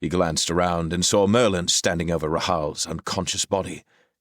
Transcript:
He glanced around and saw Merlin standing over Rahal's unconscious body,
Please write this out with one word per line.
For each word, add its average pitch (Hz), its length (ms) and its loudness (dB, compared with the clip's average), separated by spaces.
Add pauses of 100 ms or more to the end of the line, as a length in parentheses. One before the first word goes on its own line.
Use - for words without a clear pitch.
He 87 60 -4
glanced 85 440 0
around 85 420 0
and 90 100 -2
saw 101 240 4
Merlin 101 400 2
standing 85 440 0
over 78 180 0
Rahal's 78 560 -2
unconscious - 600 -4
body, 92 380 -4 (380)